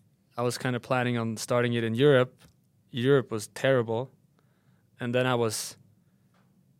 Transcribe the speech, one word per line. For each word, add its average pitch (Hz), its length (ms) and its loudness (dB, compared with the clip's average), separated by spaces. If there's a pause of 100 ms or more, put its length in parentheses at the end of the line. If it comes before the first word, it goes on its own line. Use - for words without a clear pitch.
(380)
I 120 40 -6
was 120 160 -2
kinda 123 220 -4
planning 123 380 -2
on 113 200 -4
starting 120 360 0
it 117 100 -2
in 113 100 -2
Europe. 127 500 4 (480)
Europe 131 380 2
was 107 200 -8
terrible. 123 600 0 (880)
And 120 160 -6
then 127 140 2
I 127 80 2
was 113 420 -4 (1040)